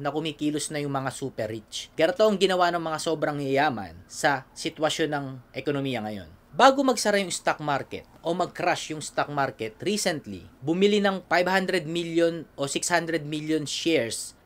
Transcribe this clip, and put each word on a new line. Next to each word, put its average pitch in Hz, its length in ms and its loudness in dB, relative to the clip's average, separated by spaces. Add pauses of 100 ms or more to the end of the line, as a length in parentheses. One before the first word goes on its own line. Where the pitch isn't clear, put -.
na 143 80 -2
kumikilos 151 640 -2
na 147 80 -4
yung 143 80 -4
mga 135 240 -2
super 123 320 -6
rich. - 480 -10
Ganito 180 320 4
ang 196 160 4
ginawa 180 320 4
ng 170 80 -2
mga 160 160 -4
sobrang 151 400 -2
yayaman 135 560 0 (160)
sa 139 480 0
sitwasyon 151 560 -2
ng 143 120 -2 (280)
ekonomiya 135 480 -2
ngayon. 101 280 -8 (200)
Bago 269 320 6
magsara 214 400 2
yung 180 80 -4
stock - 320 -2
market 127 480 -4 (160)
o 165 80 0
mag-crash 160 640 -4
yung 143 80 -10
stock - 240 -4
market 131 480 -4
recently, 147 800 -4
bumili 202 480 4
ng 190 240 0
five 175 160 4
hundred 185 400 2
million 170 720 0
o 139 80 -4
six - 240 -2
hundred 165 400 0
million 156 400 -2
shares 127 640 -2 (120)